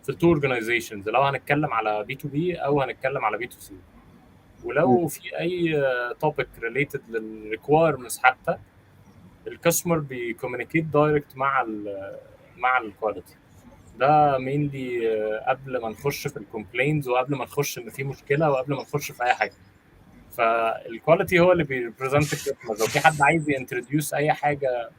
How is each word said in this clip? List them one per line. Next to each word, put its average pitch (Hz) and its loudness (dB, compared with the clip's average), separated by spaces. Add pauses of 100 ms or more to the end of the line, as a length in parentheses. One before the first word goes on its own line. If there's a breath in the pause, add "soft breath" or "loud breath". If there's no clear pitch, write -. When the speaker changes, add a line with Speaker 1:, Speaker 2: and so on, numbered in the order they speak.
Speaker 1:
في - -10
التو 147 0
اورجنايزيشنز، 117 0
لو 120 2
هنتكلم 139 0
على 107 0
بي 127 -10
تو 139 -10
بي 165 -2
أو 139 0
هنتكلم 131 -4
على 107 0
بي 120 -6
تو - -16
سي. - -20 (880)
ولو 127 4
Speaker 2:
مم. 160 0
Speaker 1:
في - -10
أي، 165 0
آه، 123 0 (120)
topic 147 0 (140)
related 127 -2 (120)
للrequirements 113 0
حتى، 131 4 (880)
الكاستمر 170 0
بيكوميونيكيت 123 -4
دايركت 147 2
مع 135 0
ال-، 104 -8 (400)
مع 127 2
الكواليتي. 104 -4 (640)
ده 147 6
mainly، 131 -2
آه، 107 0
قبل 131 -4
ما 113 -6
نخش 143 -6
في - -10
الكومبلينز، 123 -2
وقبل 127 0
ما 123 -6
نخش - -4
إن 113 -14
في 135 -10
مشكلة، 143 0
وقبل 135 0
ما - -6
نخش - -6
في 120 -6
أي 123 2
حاجة. 104 -4 (800)
فالكواليتي 117 0
هو 180 8
اللي 170 4
بيريبريزنت 131 0 (100)
الكاستمر. 131 -6
لو 110 2
في 143 2
حد 156 4
عايز 151 2
ينتروديوس 131 -2
أي 147 0
حاجة 135 -2